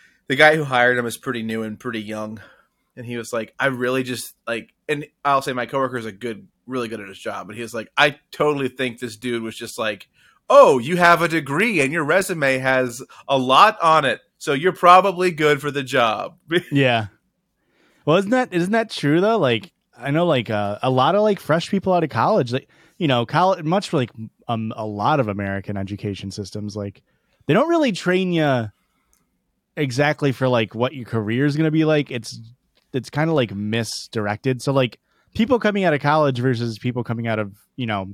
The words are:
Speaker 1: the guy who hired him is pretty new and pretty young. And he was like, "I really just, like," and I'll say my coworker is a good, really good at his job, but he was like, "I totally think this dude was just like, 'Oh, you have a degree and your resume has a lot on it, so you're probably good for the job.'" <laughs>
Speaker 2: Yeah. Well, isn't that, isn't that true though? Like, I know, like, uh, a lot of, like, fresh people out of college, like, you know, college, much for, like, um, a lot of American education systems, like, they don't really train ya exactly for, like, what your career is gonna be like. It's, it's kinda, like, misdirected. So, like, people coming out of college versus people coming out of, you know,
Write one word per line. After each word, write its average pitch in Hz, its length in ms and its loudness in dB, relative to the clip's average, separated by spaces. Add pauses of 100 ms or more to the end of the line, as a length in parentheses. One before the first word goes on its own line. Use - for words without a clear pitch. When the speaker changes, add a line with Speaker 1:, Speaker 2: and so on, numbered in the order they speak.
(280)
Speaker 1:
the 139 80 -2
guy 156 200 8
who 160 80 0
hired 123 340 2
him 120 80 -2
is 113 120 -6
pretty 120 260 -6
new 113 200 -4
and 107 160 -10
pretty 113 220 -8
young. 107 380 -10 (560)
And 123 100 -14
he 120 120 -10
was 113 160 -10
like, 113 260 -6
"I 131 80 -2
really 127 360 -2
just, 123 320 -10 (120)
like," 117 260 -8 (140)
and 151 180 -6 (200)
I'll 139 160 2
say 139 120 -6
my 123 120 -4
coworker 127 320 -4
is 113 80 -8
a 110 60 -10
good, 101 360 -12 (200)
really 123 200 -6
good 110 140 -10
at 98 60 -14
his 98 100 -18
job, 98 300 -10
but 104 80 -14
he 117 80 -10
was 110 100 -12
like, 110 240 -10
"I 147 220 2 (120)
totally 147 380 0
think 127 300 -6
this 113 180 -10
dude 120 240 -6
was 113 160 -10
just 117 220 -14
like, 107 280 -6 (420)
'Oh, 226 280 8
you 139 200 -2
have 170 260 6
a 170 40 0
degree 160 540 0
and 135 100 0
your 165 120 -2
resume 151 560 0
has 131 420 0 (260)
a 139 100 2
lot 139 440 4
on 160 240 4
it, 123 160 -2 (160)
so - 160 -4
you're 160 200 0
probably 180 580 6
good 147 300 2
for 147 100 -6
the 139 120 -4
job.'" 113 540 0 (160)
<laughs> 175 180 0
Speaker 2:
Yeah. 123 360 2 (1000)
Well, 151 120 4
isn't 202 140 0
that, 254 220 0
isn't 180 200 0
that 226 180 -2
true 151 300 0
though? 220 180 2
Like, 120 320 0 (260)
I 143 140 -6
know, 160 160 2
like, 127 220 0
uh, 104 340 -2
a 123 60 0
lot 131 260 4
of, 208 60 4
like, 214 180 2
fresh 165 300 -2
people 190 240 0
out 175 100 2
of 151 60 -4
college, 135 440 0
like, 131 140 -6 (300)
you 175 100 -2
know, 123 180 2
college, 175 380 0
much 175 260 -2
for, - 80 -4
like, 127 140 -2 (360)
um, 113 280 -4
a 110 100 -8
lot 110 360 0
of 107 80 -2
American 98 480 -4
education 98 520 -8
systems, 104 460 -10
like, 101 260 -10 (460)
they 139 60 2
don't 269 160 2
really 311 240 2
train 180 400 0
ya 139 340 0 (1080)
exactly 143 560 0
for, 131 160 -2
like, 117 280 0
what 123 180 -2
your 127 120 -12
career 113 400 -2
is 143 120 0
gonna 156 140 0
be 160 140 2
like. 151 260 0
It's, 120 280 -10 (520)
it's 123 180 -6
kinda, 160 240 -2
like, 120 220 0
misdirected. 110 1080 -4
So, 139 100 -4
like, 131 280 0 (340)
people 233 260 2
coming 208 240 0
out 170 100 4
of 143 80 -2
college 147 380 2
versus 120 380 -2
people 123 260 -4
coming 117 240 -6
out 110 120 -2
of, 101 140 -6 (220)
you 127 100 -6
know, 101 280 -4